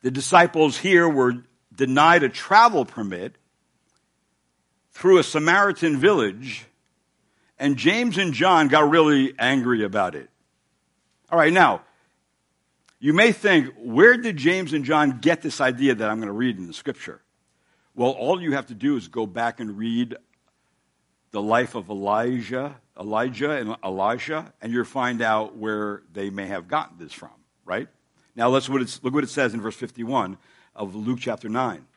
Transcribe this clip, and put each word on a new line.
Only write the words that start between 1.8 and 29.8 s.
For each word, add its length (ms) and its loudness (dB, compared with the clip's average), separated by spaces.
a 60 0
travel 560 2
permit 500 -10
through 260 4
a 60 4
Samaritan 720 0
village, 680 0
and 200 -2
James 400 0
and 160 -2
John 340 4
got 220 4
really 500 4
angry 440 0
about 300 -2
it. 160 -14
All 80 0
right, 140 6
now, 300 4
you 120 0
may 200 6
think, 460 2
"Where 380 6
did 220 -6
James 340 0
and 140 -4
John 340 0
get 220 0
this 180 -8
idea 340 0
that 160 -2
I'm 100 -4
gonna 120 -8
read 260 -4
in 100 -12
the 60 -16
Scripture?" 480 -12
Well, 160 0
all 300 -4
you 120 -4
have 140 -6
to 80 -16
do 200 -2
is 140 -8
go 160 -6
back 340 -6
and 180 -10
read 380 -4
the 100 -6
life 340 0
of 140 -12
Elijah, 880 -4
Elijah 540 -4
and 320 -6
Elisha, 800 -6
and 100 -10
you'll 140 -2
find 360 -4
out 360 -2
where 440 -8
they 160 -8
may 180 -10
have 200 -10
gotten 300 -6
this 140 -20
from, 220 -20
right? 240 -6
Now, 140 0
let's, 200 0
what 120 -2
it's, 220 -10
look 100 -4
what 100 0
it 60 -8
says 240 -2
in 80 -8
verse 140 -10
fifty-one 600 -6